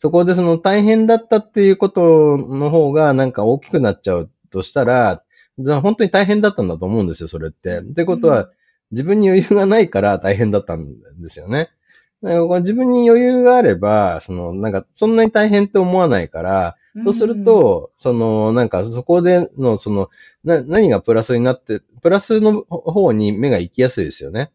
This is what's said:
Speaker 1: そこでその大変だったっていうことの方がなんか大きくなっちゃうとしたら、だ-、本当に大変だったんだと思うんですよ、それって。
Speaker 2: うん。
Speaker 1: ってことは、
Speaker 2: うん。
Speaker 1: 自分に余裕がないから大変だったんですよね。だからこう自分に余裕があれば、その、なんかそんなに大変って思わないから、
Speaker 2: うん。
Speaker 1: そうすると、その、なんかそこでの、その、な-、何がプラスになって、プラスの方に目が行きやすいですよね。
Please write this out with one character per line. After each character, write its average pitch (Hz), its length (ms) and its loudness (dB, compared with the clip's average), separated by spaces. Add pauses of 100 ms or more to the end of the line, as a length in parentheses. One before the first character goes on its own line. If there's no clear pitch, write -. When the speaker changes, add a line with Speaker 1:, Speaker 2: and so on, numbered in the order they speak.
Speaker 1:
そ 151 100 -2
こ 175 140 2
で 180 100 0
そ 180 80 -2
の 170 160 0
大 196 240 0
変 220 240 2
だ 226 100 4
っ 226 100 -4
た 226 100 0
っ 208 140 -4
て 208 120 0
い 196 80 6
う 185 60 4
こ 196 120 0
と 160 480 4
の 139 340 -4
方 151 220 2
が 151 220 2
な 135 100 0
ん 127 80 -4
か 104 120 -4
大 120 160 0
き - 100 -20
く 156 100 0
な 110 120 0
っ - 80 -8
ち - 100 -4
ゃ 92 40 0
う 85 160 -6 (200)
と 95 120 -6
し - 100 -12
た 139 120 0
ら、 117 380 0 (360)
だ-、 139 220 -2
本 202 160 0
当 226 80 0
に 185 60 -2
大 190 160 0
変 208 140 0
だ 208 100 2
っ 196 40 -12
た - 80 -4
ん 95 60 -2
だ 85 80 -6
と 85 80 -8
思 107 160 -2
う 98 40 0
ん - 20 -4
で 82 80 -6
す - 80 -16
よ、 82 60 -12
そ 85 100 -12
れ 80 100 -10
っ 78 40 -14
て。 90 260 -10
Speaker 2:
う 85 40 -10
ん。 104 80 -18
Speaker 1:
っ 147 40 -14
て 165 100 -2
こ 180 120 -2
と 233 120 0
は、 120 160 2
Speaker 2:
う - 20 -20
ん。 - 20 -20 (420)
Speaker 1:
自 117 120 -8
分 202 180 0
に 202 80 2
余 185 140 4
裕 196 140 2
が 196 100 2
な 208 140 2
い 180 80 2
か 98 140 -2
ら 101 160 0
大 98 180 -2
変 107 140 0
だ 101 80 0
っ 98 60 -6
た 85 120 -8
ん 80 100 -12 (340)
で 85 80 -18
す - 100 -20
よ 76 100 -18
ね。 147 220 -6 (520)
だ 190 80 -8
か 170 60 0
ら 170 100 0
こ 175 80 -2
う 180 60 0
自 185 140 -4
分 254 160 -2
に 240 180 2
余 233 140 6
裕 247 200 2
が 247 140 6
あ 247 60 4
れ 127 120 4
ば、 95 480 0
そ - 100 -12
の、 87 220 -8
な 101 140 -6
ん 104 40 -6
か 95 200 -6
そ - 140 -2
ん 226 100 2
な 226 80 4
に 220 60 0
大 214 180 0
変 208 160 2
っ 202 40 -8
て 202 100 0
思 185 200 0
わ 180 100 2
な 110 120 0
い 82 80 -8
か 80 140 -12
ら、 92 340 -2 (180)
Speaker 2:
う 214 60 -14
ん。 233 40 -10
Speaker 1:
そ 202 60 0
う 208 40 0
す 226 120 -2
る 214 180 -4
と、 143 520 2
そ 131 160 -4
の、 110 400 0
な 120 120 2
ん 110 40 -4
か 92 160 -4
そ 117 180 -10
こ 175 180 2
で 175 380 2
の、 123 200 0
そ - 120 -8
の、 101 200 -4 (340)
な-、 160 180 0
何 170 280 2
が 101 100 0
プ 113 120 -2
ラ 113 100 2
ス 123 140 -2
に 117 80 0
な 127 80 0
っ 127 100 -8
て、 107 180 -8 (220)
プ 170 80 2
ラ 196 100 2
ス 220 200 0
の 214 220 0
方 170 500 -2
に 107 200 0
目 117 180 -2
が 110 80 0
行 87 140 -6
き 123 100 0
や 127 80 2
す - 120 -8
い - 20 -2
で 73 80 -10
す - 100 -18
よ 69 80 -14
ね。 117 240 -8